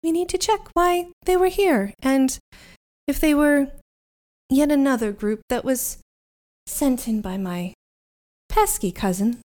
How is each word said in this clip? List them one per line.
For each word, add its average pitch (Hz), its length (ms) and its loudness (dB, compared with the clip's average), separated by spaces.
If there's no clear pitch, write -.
We 330 80 -2
need 349 180 -2
to - 80 -4
check 415 240 0
why 349 340 0
they 370 100 2
were 370 120 4
here, 320 540 2
and 262 360 2
if 277 120 -2
they 311 140 4
were 285 360 2
yet 294 220 4
another 269 400 2
group 208 380 -4
that 247 160 -4
was 254 320 -4
sent 254 400 -2
in 220 140 -2
by 190 160 -8
my 180 360 -6
pesky 392 420 0
cousin. 196 580 -2